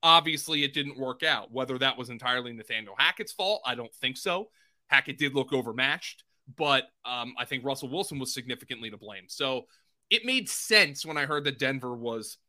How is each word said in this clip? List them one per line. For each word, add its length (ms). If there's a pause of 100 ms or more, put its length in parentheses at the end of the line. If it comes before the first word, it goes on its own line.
Obviously, 600
it 120
didn't 240
work 240
out. 280
Whether 280
that 180
was 140
entirely 420
Nathaniel 460
Hackett's 320
fault, 340
I 80
don't 220
think 200
so. 340 (360)
Hackett 320
did 160
look 180
overmatched, 720 (320)
but, 280 (200)
um, 360
I 60
think 200
Russell 240
Wilson 300
was 120
significantly 600
to 60
blame. 300
So 380 (460)
it 120
made 240
sense 560
when 140
I 80
heard 200
that 120
Denver 380
was 420 (120)